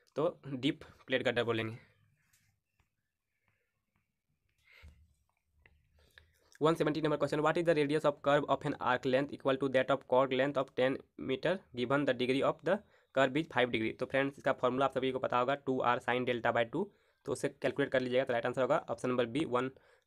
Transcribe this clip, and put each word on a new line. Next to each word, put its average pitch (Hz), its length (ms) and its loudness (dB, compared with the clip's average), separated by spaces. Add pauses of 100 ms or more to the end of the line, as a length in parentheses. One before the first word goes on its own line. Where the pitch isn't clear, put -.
(160)
तो 156 300 -2
डीप 139 380 -4 (220)
प्लेट 127 160 -2
गर्डर 120 220 0
बोलेंगे। 113 340 -4 (4000)
वन 156 120 4
सेवेंटी 156 260 0
number 151 180 0
question, 143 240 0
what 156 140 2
is 175 80 0
the 165 100 4
radius 151 340 2
of 143 160 2
curve 143 200 4 (100)
of - 140 -2
an 139 60 -2 (180)
arc 127 140 0
length 135 260 0
equal 135 280 -2
to 139 160 0
that 131 180 2
of 131 140 -2
chord 131 320 4
length 139 220 0
of - 180 -12
ten 131 180 2 (320)
meter 131 220 -2 (220)
given 127 300 0
the 131 180 0
degree 131 260 0
of 151 100 -2 (100)
the 190 80 2 (420)
curve 135 240 2
is 165 120 -10
five 123 220 2
degree? 110 220 -2
तो 127 80 -6
फ्रेंड्स, 139 320 -2
इसका 135 220 0
फॉर्मूला 127 240 0
आप 135 100 0
सभी 131 180 -2
को 131 60 -4
पता 123 200 -2
होगा, 127 160 0
टू 131 260 -2
आर 123 280 2
sin 123 200 0
delta 120 280 0
by 117 160 2
टू, 180 180 -4 (340)
तो - 80 -4
उसे - 160 -4 (140)
कैलकुलेट 131 300 -2
कर 131 80 2
लीजिएगा। 127 240 0
तो 127 80 -2
राइट 117 140 0
आंसर 123 160 -2
होगा 139 280 0
ऑप्शन 127 180 -4
नंबर 123 180 0
बी, 120 180 -4
वन 123 260 -2 (360)